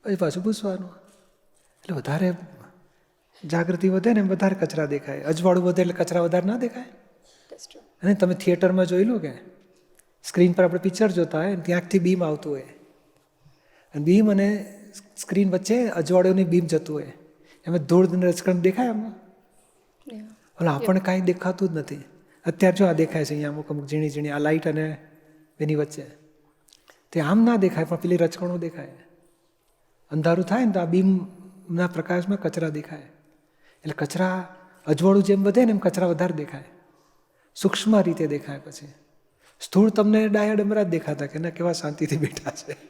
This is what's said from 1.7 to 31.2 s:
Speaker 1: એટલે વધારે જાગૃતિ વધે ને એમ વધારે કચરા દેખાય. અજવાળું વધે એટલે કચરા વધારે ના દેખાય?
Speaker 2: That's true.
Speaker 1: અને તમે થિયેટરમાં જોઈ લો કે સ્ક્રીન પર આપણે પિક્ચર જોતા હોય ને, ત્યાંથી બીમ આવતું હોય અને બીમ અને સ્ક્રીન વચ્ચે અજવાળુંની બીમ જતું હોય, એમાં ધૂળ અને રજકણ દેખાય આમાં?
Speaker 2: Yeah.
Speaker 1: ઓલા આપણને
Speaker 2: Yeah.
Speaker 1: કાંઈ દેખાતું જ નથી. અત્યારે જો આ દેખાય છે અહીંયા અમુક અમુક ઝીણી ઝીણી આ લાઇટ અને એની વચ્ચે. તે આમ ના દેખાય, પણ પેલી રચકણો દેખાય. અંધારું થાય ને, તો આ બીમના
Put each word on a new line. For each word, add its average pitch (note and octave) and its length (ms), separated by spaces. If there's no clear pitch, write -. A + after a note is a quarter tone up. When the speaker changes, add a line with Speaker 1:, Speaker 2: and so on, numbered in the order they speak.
Speaker 1:
એટલે E3 140
વધારે E3 360
જાગૃતિ E3+ 440
વધે F#3+ 240
ને G#3+ 60
એમ F#3+ 100
વધારે F#3+ 260
કચરા D#3 300
દેખાય. C#3+ 360
અજવાળું F3 420
વધે F3+ 180
એટલે F3+ 120
કચરા F3 280
વધારે F3 260
ના A3+ 100
દેખાય? B3 280
Speaker 2:
That's - 220
true. - 120
Speaker 1:
અને G3 100
તમે F3+ 200
થિયેટરમાં F3+ 520
જોઈ F3+ 180
લો A3+ 160
કે D3 140
સ્ક્રીન F3+ 280
પર F#3 120
આપણે F3 160
પિક્ચર G3 320
જોતા E3+ 260
હોય F#3+ 180
ને, F3 60
ત્યાંથી F3 380
બીમ F3+ 240
આવતું D3+ 300
હોય C3 80
અને D3 80
બીમ G#3 280
અને G3+ 480
સ્ક્રીન F#3+ 340
વચ્ચે G#3 380
અજવાળુંની F3+ 540
બીમ E3+ 220
જતું D#3 300
હોય, C#3+ 180
એમાં E3+ 120
ધૂળ F3+ 280
અને F3+ 200
રજકણ F3 320
દેખાય F#3+ 280
આમાં? A3 260
Speaker 2:
Yeah. A3 160
Speaker 1:
ઓલા E3 100
આપણને F#3 280
Speaker 2:
Yeah. F#3+ 60
Speaker 1:
કાંઈ F#3 160
દેખાતું F3+ 480
જ - 20
નથી. D3 320
અત્યારે F3+ 300
જો F#3+ 100
આ E3+ 80
દેખાય D#3+ 320
છે - 40
અહીંયા D3 200
અમુક D3+ 200
અમુક D3 160
ઝીણી D3+ 240
ઝીણી D3 200
આ C#3+ 80
લાઇટ D#3 300
અને D#3 300
એની D3+ 160
વચ્ચે. D3 480
તે E3+ 60
આમ F3+ 240
ના A#3 120
દેખાય, F#3 280
પણ D#3+ 140
પેલી F3 200
રચકણો F3 400
દેખાય. E3 400
અંધારું E3 340
થાય A#3 200
ને, G#3+ 60
તો F#3 80
આ F3 60
બીમના F3+ 1000